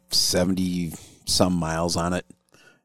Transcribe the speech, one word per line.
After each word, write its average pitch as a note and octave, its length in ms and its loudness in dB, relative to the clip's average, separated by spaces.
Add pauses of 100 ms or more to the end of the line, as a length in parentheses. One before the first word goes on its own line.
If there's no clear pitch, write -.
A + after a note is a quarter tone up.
seventy F2+ 840 0 (320)
some F2+ 280 2
miles E2 420 0
on E2+ 180 -2
it F2+ 120 -4 (600)